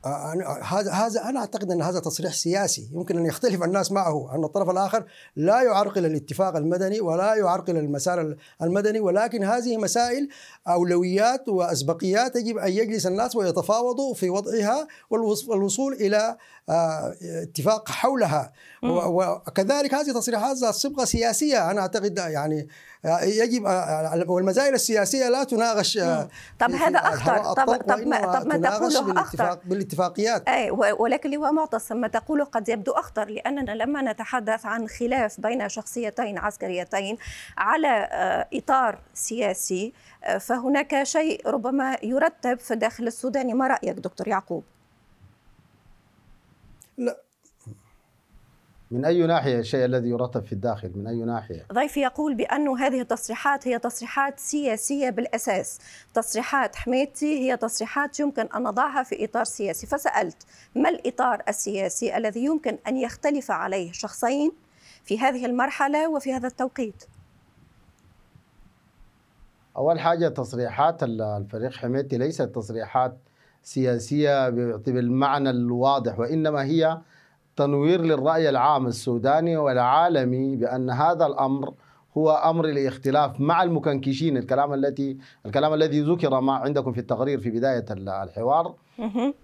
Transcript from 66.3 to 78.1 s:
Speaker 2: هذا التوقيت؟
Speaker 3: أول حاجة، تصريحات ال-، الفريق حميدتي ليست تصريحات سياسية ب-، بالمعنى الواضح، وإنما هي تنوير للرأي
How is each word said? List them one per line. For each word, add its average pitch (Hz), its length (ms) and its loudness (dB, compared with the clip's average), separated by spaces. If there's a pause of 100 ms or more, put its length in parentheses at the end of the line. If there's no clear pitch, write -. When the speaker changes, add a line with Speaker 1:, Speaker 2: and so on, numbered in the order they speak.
Speaker 2:
هذا 254 140 -4
التوقيت؟ 247 560 -6 (2750)
Speaker 3:
أول 160 220 2
حاجة، 165 280 2
تصريحات 127 760 0
ال-، 113 180 -2
الفريق 107 520 -4
حميدتي 135 440 -2
ليست 147 240 -2
تصريحات 117 760 -2 (460)
سياسية 135 840 2
ب-، 117 340 -2
بالمعنى 131 640 2
الواضح، 120 720 2
وإنما 151 440 0
هي 160 340 2 (600)
تنوير 143 440 4
للرأي 160 480 4